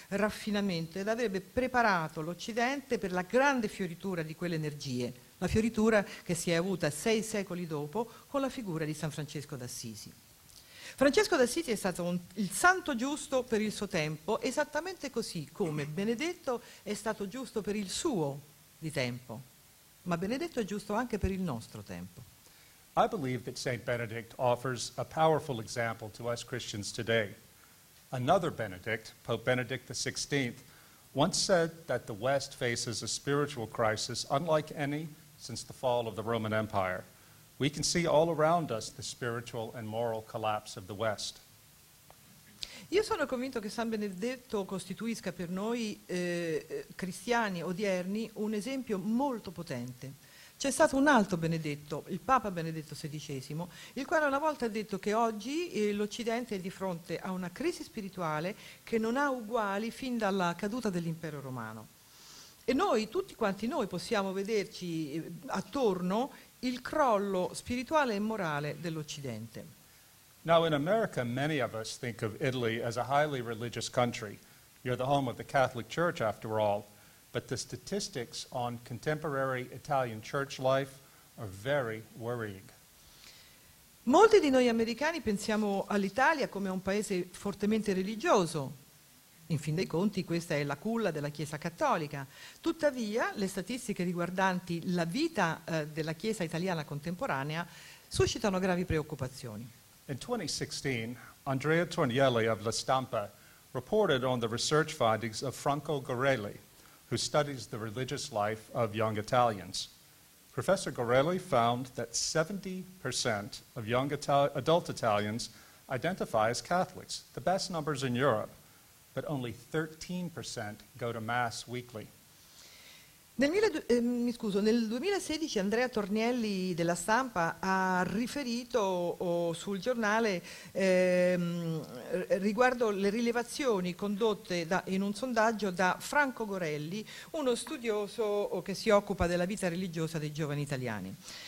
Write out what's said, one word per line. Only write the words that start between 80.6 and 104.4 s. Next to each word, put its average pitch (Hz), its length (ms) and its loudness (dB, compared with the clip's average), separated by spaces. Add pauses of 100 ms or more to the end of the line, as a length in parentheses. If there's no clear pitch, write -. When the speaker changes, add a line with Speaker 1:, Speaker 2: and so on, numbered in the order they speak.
Speaker 2:
life 135 400 2 (360)
are 110 120 -8
very 113 560 -2 (120)
worrying. 113 460 -6 (1400)
Speaker 1:
Molti 403 340 10
di 302 120 6
noi 254 180 6
americani 233 520 2
pensiamo 208 680 0
all'Italia 220 600 2
come 196 200 -4
a 185 40 -2
un 185 80 -4
paese 196 520 -2
fortemente 208 600 0
religioso. 190 840 2 (720)
In 151 100 0
fin 151 160 -2
dei 175 140 0
conti 190 360 0
questa 170 300 -2
è 147 80 2
la 143 140 -2
culla 220 340 0
della 147 200 -2
Chiesa 147 280 -6
cattolica. 165 640 0 (360)
Tuttavia 294 720 0
le 196 140 0
statistiche 196 560 -4
riguardanti 180 880 0
la 175 120 2
vita, 190 600 0
eh, 156 240 -2
della 156 240 -4
Chiesa 214 320 -2
italiana 165 400 -2
contemporanea 156 840 -4 (400)
suscitano 226 540 2
gravi 180 240 2
preoccupazioni. 127 840 -4 (380)
Speaker 2:
In 135 120 -6
twenty 226 280 -4
sixteen, 123 680 -4 (260)
Andrea 147 420 2
Tornielli 131 640 4
of 107 160 0
La 113 80 -2
Stampa 123 580 0 (440)
reported 151 500 2
on 127 160 2
the 117 80 0